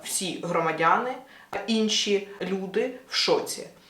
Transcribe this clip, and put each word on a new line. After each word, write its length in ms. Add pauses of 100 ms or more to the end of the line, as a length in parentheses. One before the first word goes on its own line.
всі 400
громадяни, 680 (520)
інші 640 (140)
люди 480 (180)
в 60
шоці 520 (240)